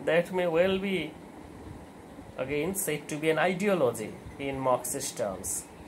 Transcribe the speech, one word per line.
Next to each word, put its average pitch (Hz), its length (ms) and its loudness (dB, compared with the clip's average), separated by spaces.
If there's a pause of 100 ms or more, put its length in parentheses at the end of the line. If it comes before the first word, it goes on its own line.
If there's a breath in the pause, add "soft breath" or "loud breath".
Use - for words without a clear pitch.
that 165 300 4
may 180 120 2
well 180 320 4
be 185 360 -2 (1200)
again 147 380 -2
said 151 320 -2
to 156 80 -4
be 151 160 2
an 156 80 4
ideology 160 760 4 (240)
in 139 220 -2
Marxist 131 580 0
terms. 95 460 -4 (240)